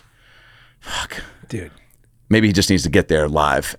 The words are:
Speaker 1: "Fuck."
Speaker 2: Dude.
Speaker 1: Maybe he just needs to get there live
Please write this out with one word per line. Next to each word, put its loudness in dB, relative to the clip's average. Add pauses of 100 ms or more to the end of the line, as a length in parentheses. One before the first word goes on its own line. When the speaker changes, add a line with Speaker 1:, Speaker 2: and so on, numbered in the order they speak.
(800)
Speaker 1:
"Fuck." -10 (260)
Speaker 2:
Dude. -10 (600)
Speaker 1:
Maybe 4
he 2
just 2
needs 2
to -4
get 2
there 2
live 0